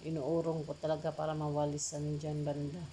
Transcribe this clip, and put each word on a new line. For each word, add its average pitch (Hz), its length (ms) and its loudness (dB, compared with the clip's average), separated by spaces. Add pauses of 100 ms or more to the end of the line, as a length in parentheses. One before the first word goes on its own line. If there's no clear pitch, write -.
Inuurong 160 640 2
ko 151 80 -4
talaga 156 400 0
para 156 160 0
mawalisan 147 880 0
dyan 151 240 -2
banda. 147 500 -2